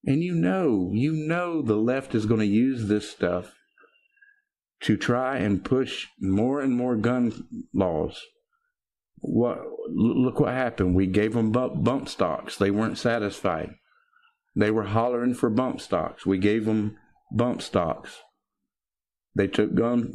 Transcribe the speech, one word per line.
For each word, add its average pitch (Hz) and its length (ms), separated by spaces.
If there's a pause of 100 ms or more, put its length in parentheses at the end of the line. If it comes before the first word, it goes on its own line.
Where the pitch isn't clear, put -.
And 151 200
you 180 100
know, 165 600
you 139 180
know 165 480
the 110 160
left 123 380
is 107 100
gonna 110 200
use 113 440
this 104 220
stuff 90 440 (1300)
to 110 160
try 127 400
and 101 280
push 127 420 (120)
more 113 420
and 135 120
more 123 240
gun 117 760
laws. 85 480 (1000)
What, 117 380
l-, 110 680
look - 160
what 123 140
happened. 113 400
We 95 120
gave 104 300
'em 110 160
bu-, 127 220
bump 120 340
stocks. - 480
They 98 140
weren't 104 260
satisfied. 101 760 (840)
They 104 140
were 107 140
hollering 120 500
for 123 160
bump 127 300
stocks. - 440
We 95 140
gave 107 280
'em 107 300 (340)
bump 117 300
stocks. - 640 (1120)
They 98 140
took - 260
gun 117 400